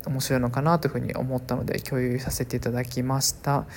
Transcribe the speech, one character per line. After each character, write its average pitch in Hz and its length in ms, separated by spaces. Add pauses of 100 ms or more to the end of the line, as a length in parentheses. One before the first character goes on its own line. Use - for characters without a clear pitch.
面 135 140
白 131 160
い 127 40
の 120 100
か 135 120
な 165 160
と 156 100
い - 20
う - 20
ふ - 40
う 123 40
に - 140
思 127 220
っ 123 40
た 127 160
の - 80
で - 160
共 131 200
有 123 180
さ - 120
せ - 140
て 120 120
い 120 40
た 120 100
だ 123 140
き 123 180
ま 135 180
し - 120
た。 - 340 (100)